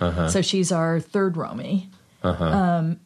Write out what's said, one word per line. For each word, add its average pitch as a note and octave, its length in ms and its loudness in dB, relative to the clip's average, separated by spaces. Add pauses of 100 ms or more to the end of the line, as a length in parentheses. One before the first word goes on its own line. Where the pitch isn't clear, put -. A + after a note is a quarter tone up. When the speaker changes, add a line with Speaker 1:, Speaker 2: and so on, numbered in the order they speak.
Speaker 1:
Uh-huh. F2 280 0
Speaker 2:
So F#3 140 2
she's F3 280 0
our E3 300 2
third F#3+ 380 0
Romy. - 520 -4 (300)
Speaker 1:
Uh-huh. F2 260 0
Speaker 2:
Um, E3+ 600 2